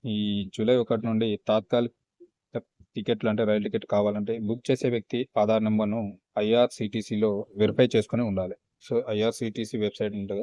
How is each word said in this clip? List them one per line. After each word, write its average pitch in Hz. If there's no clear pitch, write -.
ఈ 107
జూలై 113
ఒకటి 117
నుండి 113
తాత్కాలిక -
టికెట్లు 110
అంటే 107
రైలు 107
టికెట్ 104
కావాలంటే 104
బుక్ 113
చేసే 131
వ్యక్తి 120
ఆధార్ 110
నెంబర్‌ను 107
ఐఆర్సీటీసీలో 110
వెరిఫై 107
చేసుకొని 117
ఉండాలి. 95
So, -
ఐఆర్సీటీసీ 110
వెబ్‌సైట్ 104
ఉంటది. 98